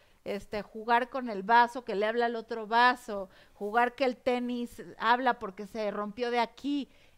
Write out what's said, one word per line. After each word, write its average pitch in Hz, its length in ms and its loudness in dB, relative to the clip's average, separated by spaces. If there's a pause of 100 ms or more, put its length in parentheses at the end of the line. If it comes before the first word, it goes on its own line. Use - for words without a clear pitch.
(240)
este, 202 380 -8
jugar 233 480 0
con 247 200 -6
el 196 140 -6
vaso 233 400 4
que 214 120 -4
le 208 100 0
habla 233 220 0
al 233 80 -2
otro 226 320 -8
vaso, 226 600 2 (260)
jugar 240 400 0
que 269 100 0
el 254 120 0
tenis 247 640 -4 (160)
habla 240 420 2
porque 208 280 -10
se 214 240 -4
rompió 208 400 -6
de 240 80 0
aquí. 262 500 -4 (280)